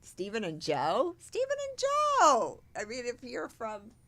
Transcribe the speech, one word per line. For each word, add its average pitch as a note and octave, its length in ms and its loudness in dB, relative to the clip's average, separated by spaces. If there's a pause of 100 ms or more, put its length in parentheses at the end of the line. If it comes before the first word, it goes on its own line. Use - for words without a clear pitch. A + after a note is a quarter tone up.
Stephen G3+ 420 -6
and D#3+ 180 -4
Joe. E3+ 580 0
Stephen C5+ 380 -4 (120)
and C5 100 -10
Joe! B4 840 4 (140)
I G#3 100 -6
mean, A#3+ 200 -8
if A#3+ 180 -8
you're B3+ 260 -8
from G#3+ 420 -10 (160)